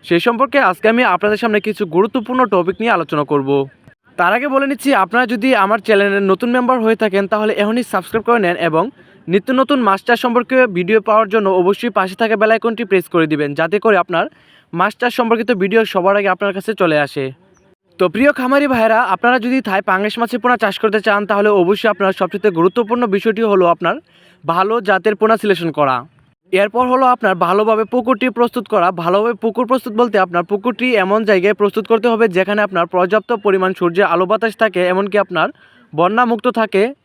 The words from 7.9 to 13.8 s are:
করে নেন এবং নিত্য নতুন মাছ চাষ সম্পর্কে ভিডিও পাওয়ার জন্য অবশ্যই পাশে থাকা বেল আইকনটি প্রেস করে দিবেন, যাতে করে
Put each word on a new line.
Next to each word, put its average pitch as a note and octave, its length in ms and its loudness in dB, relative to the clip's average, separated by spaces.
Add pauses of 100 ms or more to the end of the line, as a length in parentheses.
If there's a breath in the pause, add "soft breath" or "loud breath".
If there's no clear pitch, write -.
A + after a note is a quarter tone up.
করে A#3 140 2
নেন F3 220 0
এবং E3 220 0 (440 soft breath)
নিত্য G3 260 0
নতুন C4 280 2
মাছ G3 220 2
চাষ A#3 180 0
সম্পর্কে A#3+ 340 0 (120)
ভিডিও F#3 340 0
পাওয়ার A3 280 2
জন্য G#3 240 0
অবশ্যই F#3+ 380 0
পাশে F#3+ 240 -2
থাকা A3+ 220 0
বেল G#3+ 160 2
আইকনটি A3+ 320 -2
প্রেস F#3 220 0
করে E3 200 2
দিবেন, D3+ 260 -2
যাতে E3 260 -2
করে G#3+ 180 2